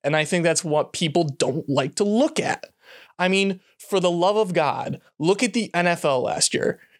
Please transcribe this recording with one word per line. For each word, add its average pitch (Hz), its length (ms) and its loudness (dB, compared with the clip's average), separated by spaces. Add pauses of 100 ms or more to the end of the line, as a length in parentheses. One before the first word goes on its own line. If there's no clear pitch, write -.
And 147 120 0
I 156 100 2
think 175 180 -2
that's 165 200 0
what 151 280 -2
people 165 320 -2
don't 135 460 -2
like 139 280 0
to 208 60 0
look 233 360 2
at. - 260 -4 (540)
I 180 80 2
mean, 190 320 0 (180)
for - 220 -2
the 180 100 4
love 180 280 2
of 196 160 0
God, 131 460 -2 (200)
look 196 240 2
at 233 100 -2
the 220 220 -2
N 175 100 2
F 170 180 0
L 135 200 2
last - 320 0
year. - 240 -2 (200)